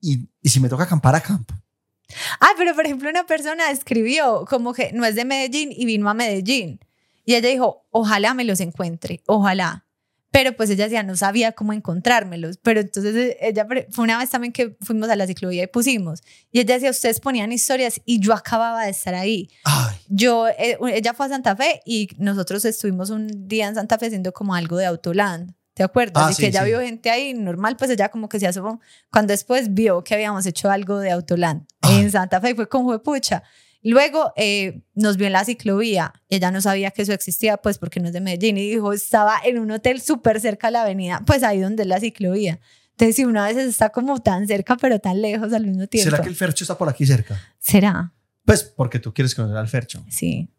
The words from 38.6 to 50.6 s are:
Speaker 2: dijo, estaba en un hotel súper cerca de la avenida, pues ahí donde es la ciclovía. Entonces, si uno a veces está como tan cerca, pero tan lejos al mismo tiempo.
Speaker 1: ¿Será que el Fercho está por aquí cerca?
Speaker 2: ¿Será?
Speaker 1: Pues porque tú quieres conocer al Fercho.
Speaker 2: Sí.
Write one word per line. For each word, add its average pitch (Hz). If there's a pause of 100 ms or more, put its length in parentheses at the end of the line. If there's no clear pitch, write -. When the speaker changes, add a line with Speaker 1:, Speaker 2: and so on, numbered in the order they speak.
Speaker 2:
dijo, 208
estaba 208 (100)
en 240
un 220
hotel 240
súper 226
cerca 214
de 220
la 233
avenida, 190
pues 262
ahí 208
donde 208
es 196
la 185
ciclovía. 202 (340)
Entonces, 226
si 277
uno 226
a 202
veces 254
está 220
como 262
tan 208
cerca, 202
pero 247
tan 190
lejos 214
al 220
mismo 190
tiempo. 202
Speaker 1:
¿Será 151
que 165
el 180
Fercho 180
está 175
por 165
aquí 139
cerca? 110 (200)
Speaker 2:
¿Será? 180 (300)
Speaker 1:
Pues -
porque 127
tú 113
quieres 131
conocer 107
al 110
Fercho. -
Speaker 2:
Sí. -